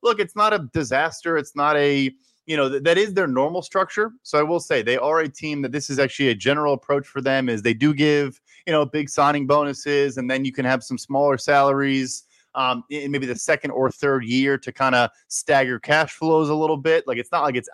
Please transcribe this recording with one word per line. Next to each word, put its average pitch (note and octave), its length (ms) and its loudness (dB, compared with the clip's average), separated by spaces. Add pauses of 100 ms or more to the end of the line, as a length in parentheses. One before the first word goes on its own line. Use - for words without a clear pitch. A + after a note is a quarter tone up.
Look, A3+ 160 0
it's F#3 160 -6
not G#3+ 180 2
a E3 200 -2
disaster. D#3 640 -2
It's D3 180 -6
not D3 220 2
a, C#3 360 2 (320)
you D#3 120 -2
know, C3+ 120 2
th-, C3+ 140 -4
that E3+ 140 4
is G3+ 160 0
their F3+ 140 2
normal C#3+ 340 0
structure. G#3 500 -4 (120)
So - 140 -2
I D3 60 4
will E3 160 0
say C#3+ 220 0
they A#2+ 160 0
are D3+ 240 2
a D#3 80 -4
team D3 320 -6
that B2+ 100 -4
this C#3 180 -6
is C3+ 100 -2
actually C3+ 300 0
a A#2 60 2
general C#3+ 380 0
approach C#3 340 -2
for C3+ 140 -8
them, C3 260 0
is A2 140 -2
they A#2 120 2
do C#3 200 2
give, D3 480 0 (260)
you E3+ 60 0
know, D3+ 80 4
a D3 80 0
big D3+ 200 -4
signing D3 380 2
bonuses, C#3+ 720 0
and B2+ 120 -4
then C3+ 140 -2
you C3+ 80 -4
can C3 140 -4
have B2+ 180 0
some B2+ 140 -8
smaller C#3 400 0
salaries, C#3 880 0 (300)
um, B2+ 340 -2
in C#3+ 220 -8
maybe C3+ 160 -4
the A#2+ 80 -6
second D3 360 -2
or C3 200 0
third C3+ 340 -2
year C3 320 0
to C3 140 -12
kinda B2+ 400 2 (160)
stagger C3+ 520 0
cash D3 340 0
flows D#3+ 360 2
a D3+ 60 0
little D#3 220 0
bit. D#3+ 300 0
Like, A#2+ 120 -4
it's - 120 -8
not D#3+ 120 0
like C#3 120 0
it's B2 180 -4